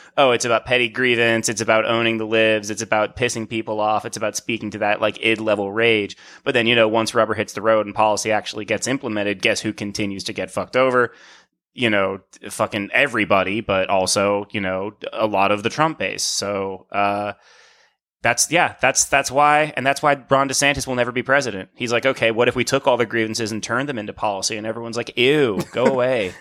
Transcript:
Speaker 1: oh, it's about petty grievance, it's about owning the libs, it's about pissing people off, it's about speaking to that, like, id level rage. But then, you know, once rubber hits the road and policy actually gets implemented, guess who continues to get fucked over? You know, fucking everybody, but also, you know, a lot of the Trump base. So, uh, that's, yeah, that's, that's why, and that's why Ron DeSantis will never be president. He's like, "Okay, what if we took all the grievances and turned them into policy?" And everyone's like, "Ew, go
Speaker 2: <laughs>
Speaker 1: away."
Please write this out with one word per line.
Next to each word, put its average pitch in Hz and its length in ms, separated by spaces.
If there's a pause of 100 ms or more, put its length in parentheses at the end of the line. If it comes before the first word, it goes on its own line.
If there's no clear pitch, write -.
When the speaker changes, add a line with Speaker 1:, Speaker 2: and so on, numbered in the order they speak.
(180)
Speaker 1:
oh, 135 140
it's 120 120
about 117 220
petty 123 240
grievance, 117 580
it's 113 140
about 110 240
owning 113 320
the 110 80
libs, 110 440
it's 107 120
about 107 340
pissing 117 320
people 110 320
off, 107 240
it's 113 140
about 104 180
speaking 110 360
to 104 80
that, 104 200
like, 107 260
id 110 140
level 104 320
rage. 110 460 (260)
But 110 120
then, 117 120
you 120 80
know, 113 140
once 110 260
rubber 110 200
hits 104 180
the 101 80
road 110 240
and 104 100
policy 107 380
actually 104 320
gets 101 200
implemented, 107 560
guess 110 200
who 110 100
continues 98 540
to 110 80
get 92 180
fucked 92 240
over? 127 380 (600)
You 123 160
know, 98 300 (300)
fucking 101 440
everybody, 107 680
but 95 280
also, 101 600
you 110 80
know, 95 320 (220)
a 110 120
lot 98 280
of 104 100
the 113 60
Trump 151 300
base. 98 240
So, 98 680
uh, 101 420 (880)
that's, - 300
yeah, 147 300
that's, - 240
that's 139 240
why, 147 480
and 127 80
that's 139 160
why 143 160 (140)
Ron 139 180
DeSantis 139 380
will 127 80
never 120 160
be 123 100
president. 120 540
He's 120 160
like, 117 160
"Okay, 120 240
what 117 160
if 123 80
we 123 80
took 135 240
all 123 100
the 117 80
grievances 110 460
and 110 100
turned 123 260
them 131 120
into 104 140
policy?" 104 440
And 107 80
everyone's 117 320
like, - 180
"Ew, 127 440 (140)
go 123 120
Speaker 2:
<laughs> 135 80
Speaker 1:
away." 123 480